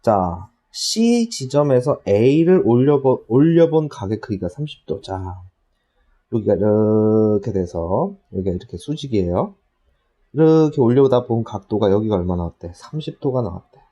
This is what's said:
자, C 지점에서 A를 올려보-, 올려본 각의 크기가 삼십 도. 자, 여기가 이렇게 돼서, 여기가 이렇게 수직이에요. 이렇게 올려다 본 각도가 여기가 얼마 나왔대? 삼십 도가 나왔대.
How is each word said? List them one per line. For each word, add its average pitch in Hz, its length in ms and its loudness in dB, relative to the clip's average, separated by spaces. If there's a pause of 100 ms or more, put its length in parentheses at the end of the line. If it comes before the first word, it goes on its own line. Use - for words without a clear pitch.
자, 92 480 -2 (240)
C 233 560 0
지점에서 135 760 0
A를 147 600 4
올려보-, 131 640 2
올려본 156 580 4
각의 107 320 -6
크기가 92 300 -6
삼십 - 360 -12
도. - 140 -8
자, 92 420 -10 (920)
여기가 104 220 0
이렇게 107 1000 0
돼서, 95 600 -4 (180)
여기가 95 180 -4
이렇게 - 240 -10
수직이에요. 131 800 -4 (800)
이렇게 156 480 2
올려다 123 440 4
본 113 200 -4
각도가 104 460 -4
여기가 107 240 0
얼마 90 200 -2
나왔대? 85 380 -8
삼십 - 480 -12
도가 127 220 -4
나왔대. 92 360 -12 (120)